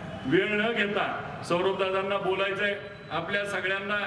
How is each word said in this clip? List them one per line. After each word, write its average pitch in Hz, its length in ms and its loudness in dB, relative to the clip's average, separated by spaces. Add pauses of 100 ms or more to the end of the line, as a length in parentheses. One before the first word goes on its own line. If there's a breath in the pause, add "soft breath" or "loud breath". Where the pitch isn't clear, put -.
(260)
वेळ 180 260 4
न 214 200 2
घेता - 800 0
सौरभ 185 340 2
दादांना 190 340 0
बोलायचंय. 196 580 0 (360)
आपल्या 196 340 -2
सगळ्यांना 196 600 -2